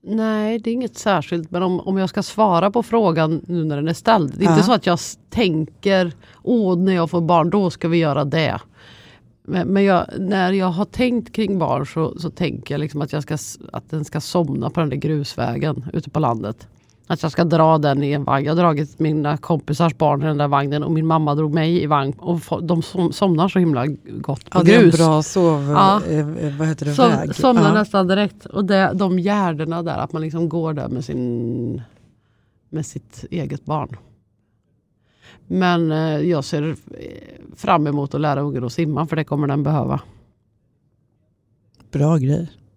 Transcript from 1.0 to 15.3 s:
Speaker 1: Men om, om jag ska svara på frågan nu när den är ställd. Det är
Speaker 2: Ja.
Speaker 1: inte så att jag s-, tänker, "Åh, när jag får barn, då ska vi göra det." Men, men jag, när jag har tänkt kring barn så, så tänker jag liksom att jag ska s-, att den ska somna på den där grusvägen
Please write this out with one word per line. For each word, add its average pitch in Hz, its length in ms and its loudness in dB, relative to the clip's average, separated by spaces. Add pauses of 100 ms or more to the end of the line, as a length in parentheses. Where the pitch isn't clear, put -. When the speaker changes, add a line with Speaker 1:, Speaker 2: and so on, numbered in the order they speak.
Speaker 1:
Men 175 120 -2
om, 180 160 0
om 190 180 -2
jag 190 120 0
ska 202 140 -4
svara 196 480 2
på 233 120 0
frågan 165 640 2
nu 175 160 -2
när 151 120 -2
den 143 120 -2
är 165 60 0
ställd. 196 440 2
Det - 60 0
är 202 60 4
Speaker 2:
Ja. 170 40 6
Speaker 1:
inte 202 120 6
så 247 80 4
att 208 120 0
jag 180 80 4
s-, - 260 -6 (100)
tänker, 185 800 0 (320)
"Åh, 208 340 2
när 190 160 2
jag 170 160 0
får 175 120 0
barn, 165 280 4
då 196 200 2
ska - 180 -6
vi 165 100 2
göra 147 280 2
det." 147 340 0 (920)
Men, 175 180 -2
men 196 160 2
jag, 190 220 4 (140)
när 190 340 0
jag 190 140 0
har 185 180 -2
tänkt 240 500 -2
kring 202 240 0
barn 139 280 0
så, - 320 -4
så 160 100 -6
tänker - 440 -6
jag 147 60 -2
liksom 147 220 -6
att 143 120 -6
jag 151 100 -4
ska 147 100 -6
s-, - 260 -10 (140)
att - 160 -12
den 151 160 -4
ska - 160 -8
somna 139 480 -2
på - 100 -6
den 160 100 0
där 135 80 -4
grusvägen 139 960 -4